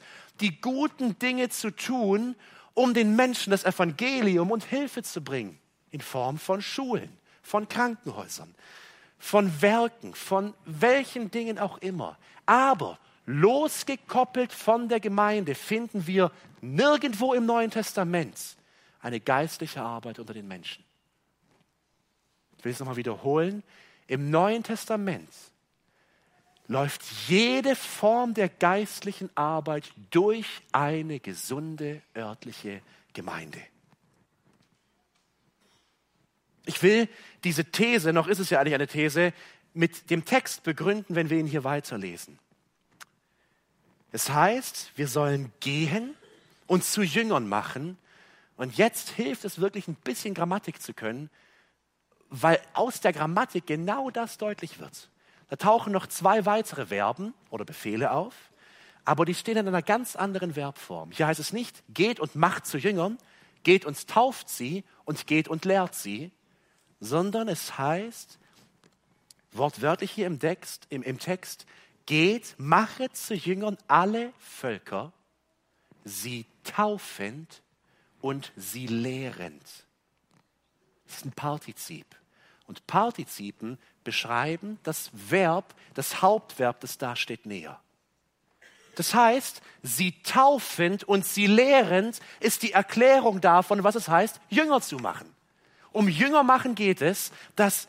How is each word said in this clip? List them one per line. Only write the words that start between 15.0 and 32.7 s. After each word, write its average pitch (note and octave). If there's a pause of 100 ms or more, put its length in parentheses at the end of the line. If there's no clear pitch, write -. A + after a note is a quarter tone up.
Gemeinde G#3
finden A3
wir F#3 (300)
nirgendwo B3+
im B3
Neuen A3+
Testament F3 (640)
eine A#2+
geistliche C#3+
Arbeit A#2
unter A2+
den G#2
Menschen. F#2 (1700)
Ich -
will C#3+
es B2+
nochmal C3
wiederholen. C#3+ (420)
Im C#3+
Neuen G3+
Testament G3 (1400)
läuft C#3 (260)
jede B3
Form A#3
der G3
geistlichen G3
Arbeit D3+ (180)
durch G#3 (260)
eine D3+
gesunde D3 (140)
örtliche G#2+ (300)